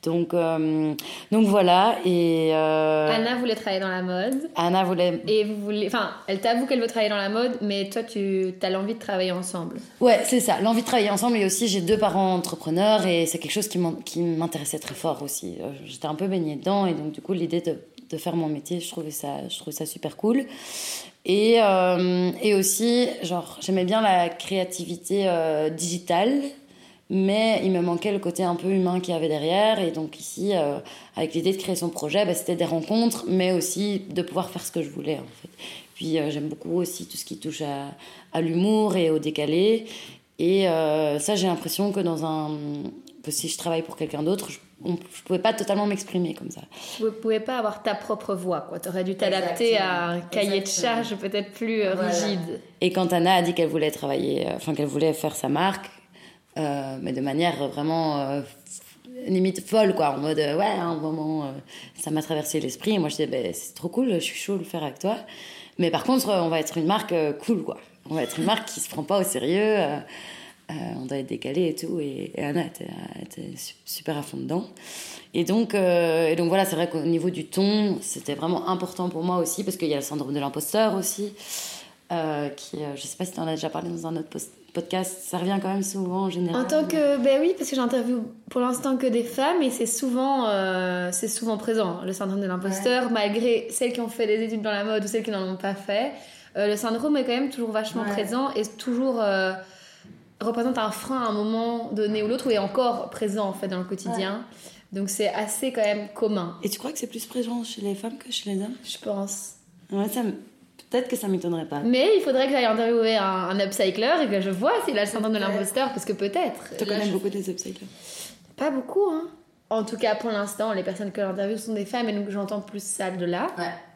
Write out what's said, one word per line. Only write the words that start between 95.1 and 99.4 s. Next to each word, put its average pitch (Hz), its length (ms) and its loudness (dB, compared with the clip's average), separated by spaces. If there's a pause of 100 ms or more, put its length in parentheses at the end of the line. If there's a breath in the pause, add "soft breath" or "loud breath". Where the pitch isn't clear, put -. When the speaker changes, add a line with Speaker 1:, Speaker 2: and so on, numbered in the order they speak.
Speaker 2:
qui 226 80 -4
n'en 190 200 -2
ont 190 60 -4
pas 196 180 -2
fait. 202 380 -2 (460 loud breath)
Euh, 202 100 2
le 208 80 2
syndrome 233 400 0
est 262 80 2
quand 254 80 0
même 262 160 2
toujours 233 220 -4
vachement 214 320 -2
Speaker 1:
Ouais. 208 100 -2
Speaker 2:
présent 233 420 0
et 220 120 0
toujours, 247 560 -2
euh, 190 300 2 (920 loud breath)